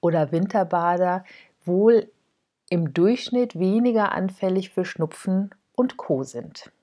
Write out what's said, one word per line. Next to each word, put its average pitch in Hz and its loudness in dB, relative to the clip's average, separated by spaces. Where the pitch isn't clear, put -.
oder 160 2
Winterbader 180 0
wohl 208 4
im 165 -2
Durchschnitt 240 0
weniger 214 2
anfällig 190 -2
für 185 -2
Schnupfen 185 -4
und 254 0
Co. 135 -2
sind. - -14